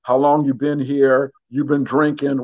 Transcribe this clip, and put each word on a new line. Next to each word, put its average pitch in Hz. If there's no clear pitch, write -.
How 123
long 143
you 135
been 147
here? 135
You've 139
been 143
drinking? 139